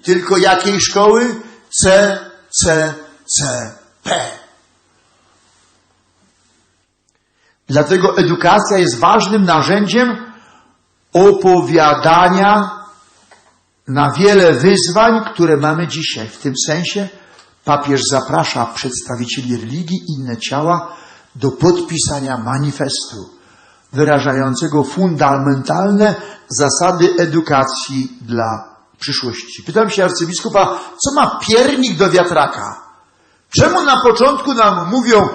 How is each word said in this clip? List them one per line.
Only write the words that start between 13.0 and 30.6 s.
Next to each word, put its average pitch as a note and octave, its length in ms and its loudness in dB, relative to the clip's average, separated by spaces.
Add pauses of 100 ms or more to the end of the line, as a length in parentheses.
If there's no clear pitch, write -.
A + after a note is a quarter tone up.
na C3+ 240 0
wiele F#3+ 400 6
wyzwań, G3 800 2
które D#3+ 240 2
mamy D#3 320 -2
dzisiaj. B2 400 -8
W - 100 -20
tym C3+ 160 -6 (120)
sensie F3+ 420 -4 (560)
papież C#3+ 360 0 (100)
zaprasza C#3 560 -2
przedstawicieli B2 880 -8
religii D#3+ 420 -6 (100)
i C#3+ 120 -8
inne B2 160 -8
ciała D#3 600 -4 (380)
do C3 160 -2
podpisania D3+ 880 -2
manifestu C3 1000 -6 (540)
wyrażającego C#3+ 920 0
fundamentalne D#3 1300 0 (340)
zasady F3 680 0
edukacji C#3 1000 -2
dla A2+ 560 -6 (220)
przyszłości. - 640 -8
Pytam G3+ 280 0
się G3 140 0
arcybiskupa, F3+ 760 -2 (260)